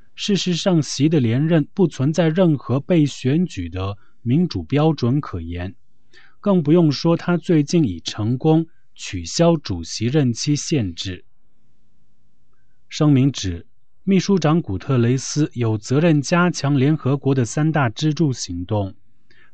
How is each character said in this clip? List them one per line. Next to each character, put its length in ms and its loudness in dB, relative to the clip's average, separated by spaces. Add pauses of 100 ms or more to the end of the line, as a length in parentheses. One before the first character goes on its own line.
(140)
事 220 -2
实 180 -2
上 280 2
习 260 0
的 140 2
连 260 0
任 260 2
不 140 2
存 240 -2
在 160 2
任 300 2
何 240 -4
被 240 2
选 400 0
举 240 -8
的 280 -6 (240)
民 240 2
主 180 -4
标 300 2
准 280 0
可 180 -8
言， 340 -8 (640)
更 220 2
不 120 4
用 180 6
说 240 0
他 220 0
最 260 2
近 220 2
已 160 -4
成 360 -4
功 300 2 (260)
取 300 -10
消 320 2
主 260 -6
席 260 -6
任 260 2
期 220 -2
限 380 -4
制。 300 -10 (1700)
声 220 2
明 200 4
指， 340 -6 (380)
秘 160 2
书 180 2
长 240 2
古 160 -4
特 200 -2
雷 180 2
斯 380 -2
有 240 -2
责 240 -2
任 200 4
加 300 2
强 260 0
联 180 2
合 200 -2
国 180 0
的 120 0
三 260 -2
大 180 0
支 240 -2
柱 200 0
行 320 -8
动： 280 -2 (600)